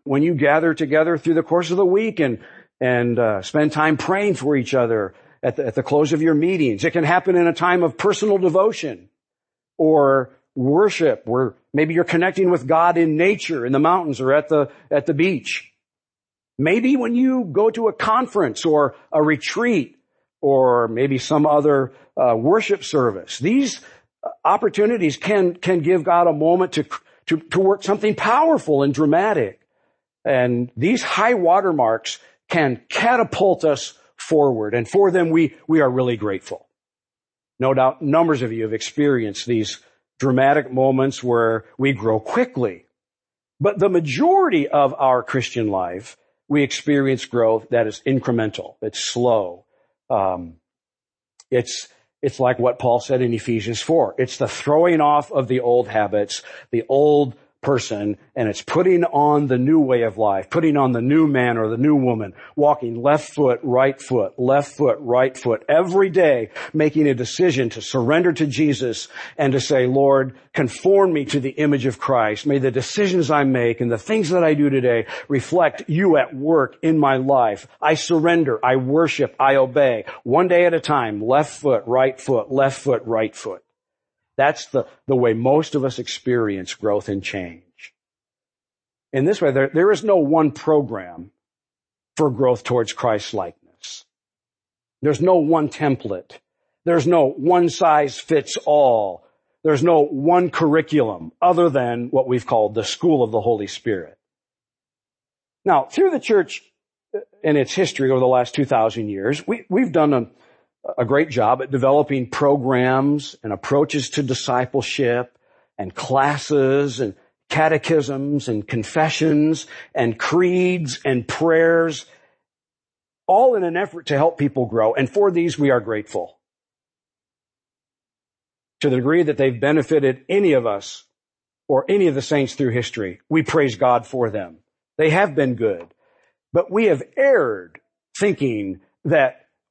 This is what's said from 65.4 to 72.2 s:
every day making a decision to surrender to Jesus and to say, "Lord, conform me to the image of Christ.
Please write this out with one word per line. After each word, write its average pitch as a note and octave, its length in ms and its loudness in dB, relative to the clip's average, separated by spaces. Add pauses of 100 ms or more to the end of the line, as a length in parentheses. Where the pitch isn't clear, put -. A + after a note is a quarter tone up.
every F#3 420 2
day C#3+ 400 2 (220)
making D3+ 340 2
a C#3 80 2
decision B2 560 0
to A2 100 -14
surrender D3+ 520 0
to D3+ 160 -2
Jesus B2+ 580 -2 (320)
and C3+ 140 0
to C3+ 80 0
say, B2+ 260 0
"Lord, C3+ 500 2 (160)
conform F#3 600 2
me D3 140 -2
to D3 120 -2
the C3+ 120 -4
image C#3+ 360 0
of B2 140 -4
Christ. A2 460 0